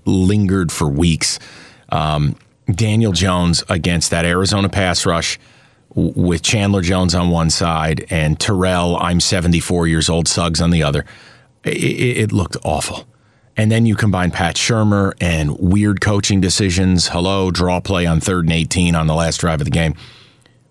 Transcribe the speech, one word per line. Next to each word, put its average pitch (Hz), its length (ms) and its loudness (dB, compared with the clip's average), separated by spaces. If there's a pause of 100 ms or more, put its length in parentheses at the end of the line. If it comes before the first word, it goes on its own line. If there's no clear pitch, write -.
lingered 95 640 2
for 80 160 -2
weeks. 78 520 0 (500)
Um, 76 480 -2 (340)
Daniel 107 400 2
Jones 87 560 0
against 87 440 -2
that 85 120 0
Arizona 95 460 0
pass 92 360 0
rush 85 320 -2 (560)
w-, 85 220 0
with 87 260 0
Chandler 101 400 2
Jones 90 320 0
on 87 180 2
one 82 180 2
side 80 600 -2
and 78 300 0
Terrell, 90 640 0
I'm 87 180 0
seventy-four 85 680 0
years 80 200 0
old, 82 220 0
Suggs 85 320 -2
on 85 80 2
the 85 140 2
other. 73 200 -2 (600)
It, - 100 -4
it, - 420 -2
it 110 140 0
looked 98 320 -2
awful. - 420 -6 (520)
And 107 120 2
then 113 160 4
you 110 120 4
combine 92 340 0
Pat 82 240 -2
Shurmur 104 640 2
and 80 400 -2
weird 101 400 2
coaching 101 400 0
decisions. 92 720 2
Hello, 92 420 -2
draw 90 300 0
play 90 240 -2
on 82 160 2
third 90 240 0
and 82 80 2
eighteen 85 420 0
on 80 120 0
the 78 80 0
last 82 260 -2
drive 82 180 0
of - 60 -2
the - 60 -4
game. 80 240 0 (760)